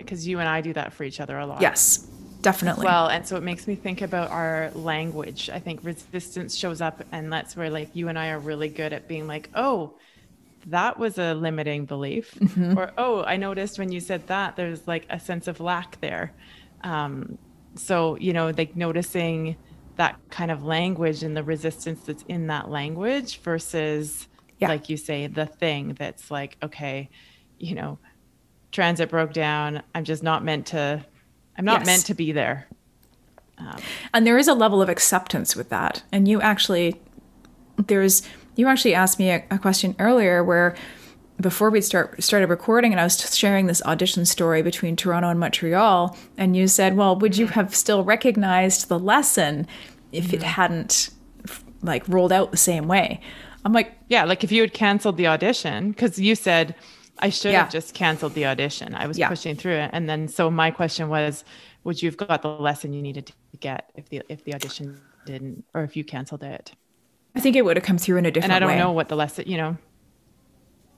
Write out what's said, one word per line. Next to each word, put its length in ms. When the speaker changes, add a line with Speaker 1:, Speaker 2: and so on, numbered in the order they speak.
Speaker 1:
'cause 180
you 140
and 100
I 120
do 120
that 200
for 100
each 160
other 180
a 80
lot. 160
Speaker 2:
Yes, 460
definitely. 460
Speaker 1:
As 40
well. 180
And 180
so 80
it 80
makes 240
me 80
think 260
about 300
our 420
language. 800
I 60
think 240
resistance 720
shows 260
up, 300
and 200
that's 240
where, 140
like, 260
you 120
and 100
I 120
are 100
really 300
good 240
at 140
being 200
like, 260
"Oh, 440
that 300
was 220
a 160
limiting 500
belief." 500
Speaker 2:
Mm-hmm. 420
Speaker 1:
Or, 200
"Oh, 260
I 140
noticed 400
when 140
you 80
said 280
that, 280
there's, 320
like, 220
a 100
sense 280
of 120
lack 420
there." 320
Um, 540
so, 440
you 140
know, 240
like, 180
noticing 800
that 200
kind 220
of 120
language 600
and 140
the 60
resistance 600
that's 220
in 200
that 220
language 720
versus, 840
Speaker 2:
Yeah. 80
Speaker 1:
like 220
you 80
say, 300
the 200
thing 500
that's 320
like, 320
"Okay, 480
you 160
know, 240
transit 380
broke 240
down. 480
I'm 80
just 180
not 220
meant 240
to, 360
I'm 80
not 160
Speaker 2:
Yes. 60
Speaker 1:
meant 200
to 60
be 180
there." 360
Um, 200
Speaker 2:
And 140
there 100
is 100
a 60
level 300
of 60
acceptance 640
with 140
that. 420
And 160
you 140
actually, 600
there's, 340
you 120
actually 260
asked 240
me 140
a, 180
a 80
question 420
earlier 440
where 320
before 300
we 120
start, 420
started 260
recording, 420
and 80
I 40
was 120
t-, 120
sharing 300
this 180
audition 400
story 380
between 320
Toronto 340
and 100
Montreal, 800
and 220
you 100
said, 300
"Well, 220
would 180
you 80
Speaker 1:
Mm-hmm. 80
Speaker 2:
have 220
still 280
recognized 840
the 80
lesson 720
if 220
it 60
Speaker 1:
Mm-hmm. 100
Speaker 2:
hadn't, 600
f-, 180
like, 240
rolled 240
out 180
the 80
same 300
way?" 340
I'm 80
like, 200
Speaker 1:
Yeah, 140
like, 200
if 80
you 100
had 120
canceled 440
the 100
audition, 680
'cause 240
you 160
said, 400
"I 100
should 240
have 140
Speaker 2:
Yeah. 20
Speaker 1:
just 240
canceled 400
the 140
audition. 480
I 100
was 140
Speaker 2:
Yeah. 100
Speaker 1:
pushing 260
through 200
it." 180
And 160
then, 180
so 220
my 220
question 360
was, 360
would 180
you 80
have 80
got 240
the 80
lesson 440
you 100
needed 240
to 60
get 340
if 160
the, 180
if 160
the 120
audition 420
didn't, 420
or 80
if 120
you 80
canceled 380
it? 300
Speaker 2:
I 60
think 140
it 80
would 140
have 80
come 140
through 180
in 80
a 60
different 240
Speaker 1:
And 0
I 40
don't 160
Speaker 2:
way. 40
Speaker 1:
know 120
what 160
the 80
lesson, 320
you 100
know. 200